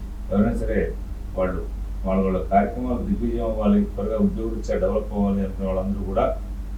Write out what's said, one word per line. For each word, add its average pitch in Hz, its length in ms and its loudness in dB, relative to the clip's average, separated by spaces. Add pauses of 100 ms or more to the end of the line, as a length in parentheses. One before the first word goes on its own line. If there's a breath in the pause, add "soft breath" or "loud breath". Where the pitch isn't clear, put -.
(320)
ఎవరైనా 107 260 2
సరే 110 360 0 (420)
వాళ్ళు 92 340 -2 (360)
వాళ్ళ, 95 160 2
వాళ్ళ 92 220 2
కార్యక్రమాలు 117 540 2
దిగ్విజయం 113 480 0
అవ్వాలి, 104 400 4
త్వరగా - 320 -2
ఉద్యోగరీత్యా 107 600 0
డెవలప్ 104 360 0
అవ్వాలి 101 280 2
అనుకునే 95 260 -2
వాళ్ళందరూ 95 360 0
కూడా - 340 0 (400)